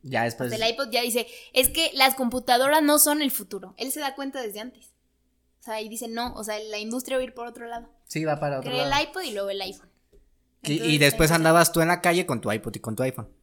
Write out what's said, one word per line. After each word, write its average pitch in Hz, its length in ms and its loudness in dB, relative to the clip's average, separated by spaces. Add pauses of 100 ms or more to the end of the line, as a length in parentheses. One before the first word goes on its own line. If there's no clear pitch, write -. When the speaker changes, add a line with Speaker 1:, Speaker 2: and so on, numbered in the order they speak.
Speaker 1:
Ya 120 220 -2
después 120 280 -4
Speaker 2:
Hasta 220 140 -2
el 233 80 0
iPod 269 160 -6
ya 240 140 0
dice, 233 240 -2 (260)
"Es 262 160 2
que 320 240 0
las 262 220 4
computadoras 254 640 2
no 294 160 4
son 294 240 4
el 277 100 0
futuro". 190 460 -10
Él 262 140 -8
se 302 80 -6
da 277 160 -4
cuenta 269 260 -8
desde 208 180 -8
antes. 254 280 -16 (760)
O - 20 -20
sea, 220 160 -6
y 214 100 -8
dice, 233 180 -10
"No, 233 260 -6
o 220 100 -10
sea, 208 160 -6
la 214 200 -10
industria 247 380 -4
va 254 40 0
a 254 40 -4
ir 254 100 -16
por 240 100 -10
otro 240 220 -14
lado". 233 200 -12 (200)
Speaker 1:
Sí, 156 180 -4
va 147 140 0
para 143 200 -2
otro 240 120 -6
Speaker 2:
Crea 254 160 0
Speaker 1:
lado. 285 160 2
Speaker 2:
el 320 60 -4
iPod 370 120 -8
y 294 100 -8
luego 196 200 -6
el 196 100 -6
iPhone. 190 280 -10 (760)
Speaker 1:
Y, 147 80 -2
y 151 60 2
Speaker 2:
Entonces, 151 220 2
Speaker 1:
después 143 300 6
Speaker 2:
ahí 170 60 4
está. - 0 -
Speaker 1:
andabas 165 360 6
tú 165 100 2
en 160 80 4
la 175 120 2
calle 180 240 2
con 123 160 -2
tu 104 100 -2
iPod 110 240 -4
y - 40 -10
con 113 160 -6
tu 127 80 -2
iPhone. 120 260 -4 (140)